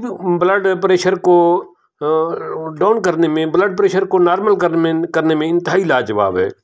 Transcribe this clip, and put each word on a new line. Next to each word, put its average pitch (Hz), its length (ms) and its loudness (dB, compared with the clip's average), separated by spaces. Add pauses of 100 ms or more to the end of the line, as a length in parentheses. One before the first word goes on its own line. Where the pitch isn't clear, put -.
(400)
ब्लड 190 420 0
प्रेशर 185 340 2
को, 175 420 4 (440)
अ, 147 40 -6 (760)
डाउन 214 220 2
करने 170 260 0
में, 156 240 -2
ब्लड 185 260 0
प्रेशर 196 280 0
को 190 120 -2
नॉर्मल 190 380 2
करने 165 380 0
में, 165 140 -4
करने 160 280 0
में 156 120 -2
इंतहाई 175 360 0
लाजवाब 107 540 0
है। 95 120 0 (140)